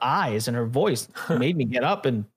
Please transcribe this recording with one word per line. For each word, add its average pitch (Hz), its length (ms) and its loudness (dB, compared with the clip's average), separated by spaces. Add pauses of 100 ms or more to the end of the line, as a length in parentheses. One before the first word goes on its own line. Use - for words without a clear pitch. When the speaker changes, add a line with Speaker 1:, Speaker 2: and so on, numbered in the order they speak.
Speaker 1:
eyes 127 420 0
and 120 80 -2
her 120 120 0
voice 135 420 0 (120)
Speaker 2:
<laughs> - 100 -6
Speaker 1:
made 160 260 2
me 139 80 0
get 120 200 0
up 196 200 0
and 113 220 0 (100)